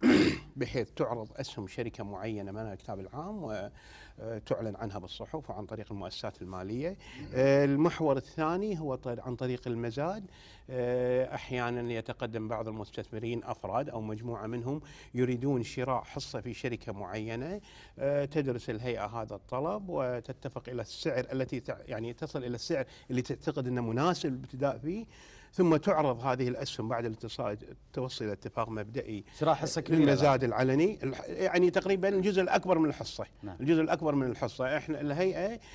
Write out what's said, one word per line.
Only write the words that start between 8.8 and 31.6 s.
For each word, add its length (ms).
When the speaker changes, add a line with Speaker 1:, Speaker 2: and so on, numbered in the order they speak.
Speaker 1:
طر-، 260
عن 140
طريق 320
المزاد. 580
آه، 680
أحيانا 580
يتقدم 540
بعض 200
المستثمرين 760
أفراد 460
أو 120
مجموعة 460
منهم 340
يريدون 500
شراء 400
حصة 380
في 120
شركة 380
معينة. 720
آه، 260
تدرس 440
الهيئة 360
هذا 300
الطلب 540
وتتفق 800
إلى 120
السعر 520
التي 260
تع-، 180
يعني 260
تصل 300
إلى 120
السعر 300
اللي 120
تعتقد 460
أنه 140
مناسب 480
الابتداء 480
فيه، 280
ثم 220
تعرض 500
هذه 220
الأسهم 400
بعد 180
الاتصال، 520
التوصل 540
إلى 80
اتفاق 360
مبدئي 540
Speaker 2:
شراء 160
حصة 260
كبيرة 180
Speaker 1:
للمزاد 440
Speaker 2:
الآن. 180
Speaker 1:
العلني، 420
الح-، 240
يعني 420